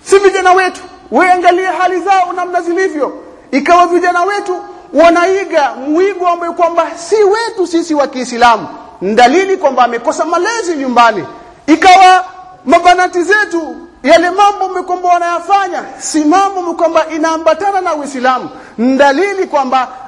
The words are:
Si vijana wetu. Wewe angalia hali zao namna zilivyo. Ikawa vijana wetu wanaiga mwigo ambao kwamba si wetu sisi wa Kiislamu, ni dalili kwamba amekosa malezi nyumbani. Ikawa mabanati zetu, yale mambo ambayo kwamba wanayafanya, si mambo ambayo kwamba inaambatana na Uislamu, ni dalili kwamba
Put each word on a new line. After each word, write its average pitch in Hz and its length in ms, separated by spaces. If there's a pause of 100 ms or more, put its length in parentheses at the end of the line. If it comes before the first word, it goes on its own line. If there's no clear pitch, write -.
Si 392 140
vijana 381 340
wetu. 370 280 (300)
Wewe 359 220
angalia 359 400
hali 359 280
zao 359 360
namna 359 240
zilivyo. 330 520 (380)
Ikawa 349 360
vijana 349 360
wetu 370 340 (380)
wanaiga 339 760 (160)
mwigo 359 400
ambao 339 240
kwamba 339 340 (100)
si - 200
wetu 427 500
sisi 330 280
wa 277 120
Kiislamu, 233 640 (320)
ni 196 140
dalili 330 420
kwamba 262 280
amekosa 240 400
malezi 349 520
nyumbani. 233 480 (420)
Ikawa 370 580 (400)
mabanati 359 580
zetu, 339 540 (260)
yale 339 280
mambo 403 340
ambayo 370 200
kwamba 359 240
wanayafanya, 349 720 (160)
si - 260
mambo 381 340
ambayo 349 180
kwamba 320 300 (100)
inaambatana 320 640
na 359 140
Uislamu, 254 540 (300)
ni 254 180
dalili 349 500
kwamba 254 420 (200)